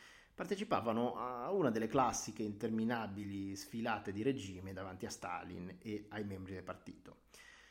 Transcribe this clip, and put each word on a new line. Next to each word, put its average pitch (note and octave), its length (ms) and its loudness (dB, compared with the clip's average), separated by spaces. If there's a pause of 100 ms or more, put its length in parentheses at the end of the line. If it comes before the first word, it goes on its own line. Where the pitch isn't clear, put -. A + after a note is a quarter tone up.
(340)
partecipavano A#2+ 800 2
a B2 360 -2
una F3 180 6
delle A2 160 2
classiche A2+ 560 4
interminabili G#2 1120 0
sfilate A2 560 -2
di G2+ 140 0
regime F#2+ 480 0
davanti F#2+ 340 -6
a G2 40 -4
Stalin F2+ 680 -6
e G#2 300 -4
ai G#2+ 160 -4
membri F#2+ 300 -6
del F2+ 100 -8
partito. - 540 -12 (520)